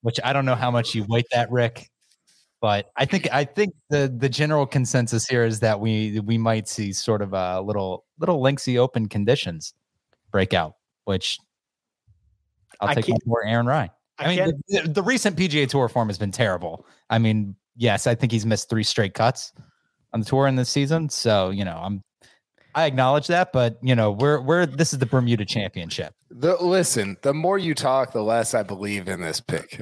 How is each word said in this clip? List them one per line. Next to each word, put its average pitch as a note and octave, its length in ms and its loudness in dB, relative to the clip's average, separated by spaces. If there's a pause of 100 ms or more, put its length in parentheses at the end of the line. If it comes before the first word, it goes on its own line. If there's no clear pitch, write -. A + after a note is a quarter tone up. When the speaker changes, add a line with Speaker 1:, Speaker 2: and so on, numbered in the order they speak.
Speaker 1:
which A#2 200 -2
I B2+ 100 0
don't C3+ 120 0
know C3 100 2
how B2 160 0
much A#2+ 240 0
you A2 140 -2
weight A#2 240 2
that, A#2+ 180 0
Rick, A#2+ 380 0 (720)
but G#2 360 0
I C3 80 0
think, D3+ 280 -2
I C#3+ 120 2
think G3 300 -2 (140)
the, C#3+ 280 2
the C3 120 0
general D3+ 380 0
consensus A#2+ 600 0
here B2 180 2
is A2 160 0
that A2 200 2
we, A2 400 0
we A2+ 180 0
might A2+ 300 0
see G#2 240 -4
sort G#2 300 0
of G2 100 -6
a F#2 280 -2
little, F#2+ 440 -4 (140)
little D#3+ 220 0
Linksy C3 380 0
Open A#2+ 300 2
conditions G2+ 640 -2 (560)
breakout, F#2 440 0 (300)
which - 340 -4 (1400)
I'll G2+ 80 0
Speaker 2:
I C#3+ 60 2
Speaker 1:
take A#2+ 120 2
Speaker 2:
can't A2+ 200 0
Speaker 1:
one A#2 160 0
for G#2 40 -4
Aaron A#2 200 2
Rai. C3 240 0 (280)
Speaker 2:
I C#3+ 60 -4
Speaker 1:
I D3+ 40 0
mean, F3+ 100 2
Speaker 2:
can't D#3+ 300 0
Speaker 1:
the, G3 120 0
the, D#3+ 80 -2
the D#3+ 140 0
recent G#3+ 340 0
P F#3 120 2
G D3 140 2
A C3+ 40 2
Tour B2+ 220 2
form A2+ 200 0
has G2+ 100 -4
been G2 140 -4
terrible. F2 540 -2 (240)
I A2+ 80 4
mean, G#2+ 360 2 (220)
yes, A2+ 300 2
I A#2+ 80 2
think A#2 180 0
he's A2+ 140 0
missed A2 220 -2
three A2 160 0
straight G2+ 300 -2
cuts - 380 0 (600)
on A2+ 80 -4
the G#2+ 60 -4
tour C3+ 200 2
in C3 100 2
this B2 120 -2
season. D3 400 0
So, G2 420 0
you G2 140 -4
know, E2 180 -8
I'm, G2 200 -8 (720)
I D#3 120 2
acknowledge C3+ 400 2
that, F3 260 2
but, A#2+ 300 0
you B2+ 120 4
know, A2 180 4
we're, C#3 280 2
we're, E3 240 2
this D3+ 300 0
is C3+ 40 -4
the B2+ 80 0
Bermuda A#2+ 380 2
Championship. F#2 680 -6 (160)
Speaker 3:
The, D#3 260 0
listen, E3+ 640 0
the C#3 140 0
more F3 240 0
you E3 160 -2
talk, C3 380 0
the A2 100 -2
less A2+ 320 0
I A2+ 80 2
believe G2 460 -6
in F#2 120 -6
this D#2+ 200 -6
pick. - 420 -8